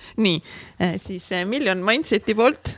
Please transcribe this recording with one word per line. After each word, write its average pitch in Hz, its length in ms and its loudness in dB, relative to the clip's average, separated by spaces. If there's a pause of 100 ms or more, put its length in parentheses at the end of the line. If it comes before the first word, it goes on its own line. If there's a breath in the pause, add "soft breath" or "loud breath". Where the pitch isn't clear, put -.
(180 loud breath)
Nii, 185 220 4 (400 loud breath)
eh, 180 180 0
siis, 185 340 -10
eh, 180 140 -2
Million 214 400 0
Mindseti 226 480 2
poolt, 233 440 2